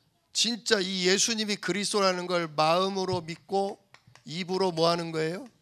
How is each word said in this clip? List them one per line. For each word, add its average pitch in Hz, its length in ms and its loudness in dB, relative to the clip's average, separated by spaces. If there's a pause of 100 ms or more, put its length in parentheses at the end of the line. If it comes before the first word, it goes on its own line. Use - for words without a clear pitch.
(320)
진짜 220 480 0
이 185 280 -2
예수님이 208 480 2
그리스도라는 185 720 0
걸 175 280 0
마음으로 185 640 2
믿고 190 580 -4 (460)
입으로 185 460 -2
뭐 165 180 4
하는 170 220 0
거예요? 160 360 -4 (140)